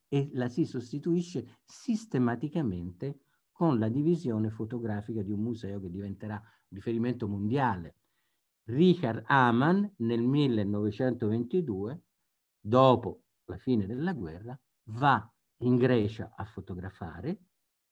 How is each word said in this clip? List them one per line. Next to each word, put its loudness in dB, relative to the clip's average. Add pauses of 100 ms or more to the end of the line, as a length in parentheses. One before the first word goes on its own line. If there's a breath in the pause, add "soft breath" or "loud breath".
e 0
la -2
si -2
sostituisce -4
sistematicamente -4 (320 soft breath)
con 2
la 2
divisione 0
fotografica -6
di -6
un -4
museo -6
che -8
diventerà -8 (280 soft breath)
riferimento -4
mondiale. -2 (720)
Richard 4
Hamann 4 (120)
nel 0
millenovecentoventidue, 0 (580)
dopo 4 (220)
la -10
fine 0
della -4
guerra, -10 (260)
va 0 (320)
in 4
Grecia 2
a -8
fotografare -10 (540)